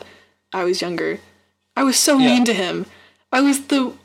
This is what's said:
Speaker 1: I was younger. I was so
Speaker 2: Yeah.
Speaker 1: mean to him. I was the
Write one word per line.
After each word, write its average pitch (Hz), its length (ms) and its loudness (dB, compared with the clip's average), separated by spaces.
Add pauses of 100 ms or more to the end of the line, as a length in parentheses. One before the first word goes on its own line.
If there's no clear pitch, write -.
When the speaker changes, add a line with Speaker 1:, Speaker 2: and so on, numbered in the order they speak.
(520)
Speaker 1:
I 190 120 -6
was 185 160 -2
younger. 165 380 -6 (580)
I 247 60 0
was 262 160 2
so 285 200 2
Speaker 2:
Yeah. 262 160 4
Speaker 1:
mean 247 100 2
to 233 100 0
him. 180 320 -4 (480)
I 254 60 2
was 277 280 2
the 262 240 -2 (120)